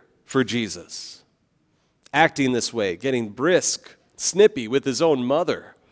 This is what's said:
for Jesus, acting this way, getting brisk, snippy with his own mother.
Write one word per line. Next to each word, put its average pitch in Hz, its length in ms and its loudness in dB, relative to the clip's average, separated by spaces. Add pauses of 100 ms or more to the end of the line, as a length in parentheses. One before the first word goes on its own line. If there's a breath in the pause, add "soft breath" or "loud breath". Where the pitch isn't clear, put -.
(240)
for 131 200 2
Jesus, 101 800 -8 (880)
acting 143 400 2
this 117 200 -2
way, 101 240 -2
getting 120 340 -4
brisk, 139 680 -2 (200)
snippy 175 520 2
with 135 160 0
his 131 180 -2
own 143 220 2
mother. 139 500 -2 (180 soft breath)